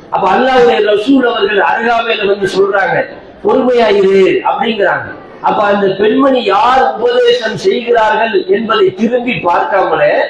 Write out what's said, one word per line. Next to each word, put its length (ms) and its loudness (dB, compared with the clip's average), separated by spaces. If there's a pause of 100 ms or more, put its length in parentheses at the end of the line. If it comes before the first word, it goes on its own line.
(120)
அப்ப 200 -2
அல்லாஹ்வுடைய 500 2
ரசூல் 440 2
அவர்கள் 340 0
அருகாமையில 680 -2
வந்து 220 -2 (100)
சொல்றாங்க, 460 0 (400)
"பொறுமையா 520 2
இரு" 480 2
அப்படிங்கிறாங்க. 800 -2 (180)
அப்ப 220 0
அந்த 240 0
பெண்மணி 580 0
யார் 540 2
உபதேசம் 580 0
செய்கிறார்கள் 880 0
என்பதை 480 0
திரும்பி 380 -2
பார்க்காமலே, 800 0 (180)